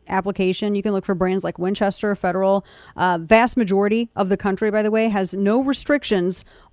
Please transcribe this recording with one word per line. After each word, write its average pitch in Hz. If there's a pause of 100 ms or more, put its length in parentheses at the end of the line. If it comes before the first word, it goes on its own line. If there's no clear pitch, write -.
application. 190
You 202
can 208
look 190
for 196
brands 185
like -
Winchester, 196
Federal. 190 (320)
Uh, 180
vast 220
majority 208
of 196
the 196
country, 202
by 214
the 214
way, 220
has 190
no 202
restrictions 254 (280)